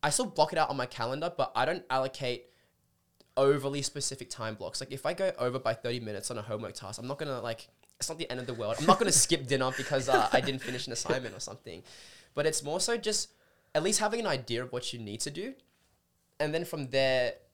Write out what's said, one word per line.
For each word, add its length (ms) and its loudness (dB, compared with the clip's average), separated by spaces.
I 80 2
still 160 0
block 260 4
it 60 0
out 100 4
on 80 -2
my 100 -2
calendar, 500 -2
but 200 0
I 80 4
don't 260 -2
allocate 560 -2
overly 460 4
specific 480 -4
time 240 -6
blocks. 260 -6
Like, 120 -10
if 140 -10
I 80 0
go 240 0
over 200 0
by 160 0
thirty 260 -4
minutes 300 -6
on 80 -6
a 40 -8
homework 320 -6
task, 260 -10
I'm 60 -10
not 120 -6
gonna, 220 -6
like, 280 -6
it's 100 -4
not 100 -6
the 120 -6
end 100 -4
of 60 -6
the 80 -4
world. 240 -2
I'm 80 2
not 120 10
gonna 140 4
skip 340 4
dinner 300 2
because, 320 0
uh, 240 6
I 80 6
didn't 220 -2
finish 240 -6
an 60 -6
assignment 420 -2
or 60 -12
something. 420 -12
But 120 2
it's 160 2
more 180 -2
so 160 0
just 320 -2
at 80 2
least 180 2
having 200 0
an 60 -2
idea 360 -2
of 100 -8
what 200 -6
you 60 -10
need 220 -8
to 100 -4
do. 240 -8
And 140 2
then 100 0
from 240 -6
there 460 4